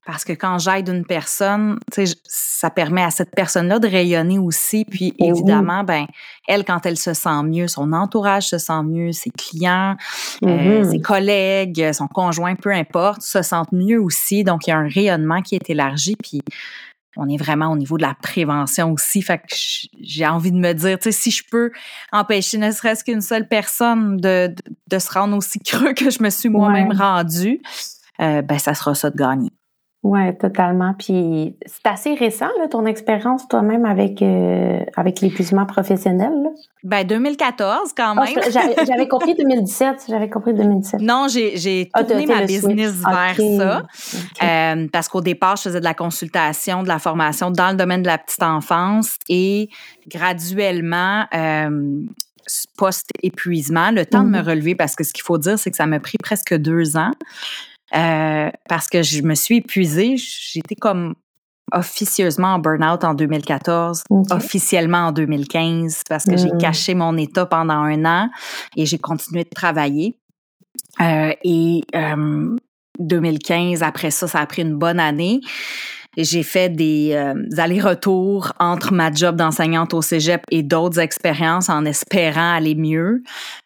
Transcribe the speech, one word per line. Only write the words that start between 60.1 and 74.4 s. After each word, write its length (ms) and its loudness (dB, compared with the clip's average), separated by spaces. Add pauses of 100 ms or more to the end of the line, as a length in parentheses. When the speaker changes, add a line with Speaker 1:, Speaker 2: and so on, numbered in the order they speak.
Speaker 1:
J'étais 580 -8
comme 400 -2 (580)
officieusement 840 0
en 40 0
burn-out 460 0
en 100 2
deux 120 0
mille 180 -2
quatorze, 640 -2
Speaker 2:
Ok. 220 4
Speaker 1:
officiellement 800 0
en 40 0
deux 140 0
mille 200 -2
quinze, 640 -2
parce 160 -4
que 120 4
j'ai 140 4
Speaker 2:
Hmm. 80 0
Speaker 1:
caché 360 0
mon 240 2
état 280 0
pendant 280 2
un 320 0
an 240 2 (460)
et 100 0
j'ai 120 -2
continué 460 -4
de 60 -18
travailler. 680 0 (840)
Euh, 320 2 (120)
et, 380 2 (120)
euh, 640 -2 (420)
deux 220 0
mille 180 0
quinze, 440 0
après 280 -2
ça, 160 -4
ça 140 0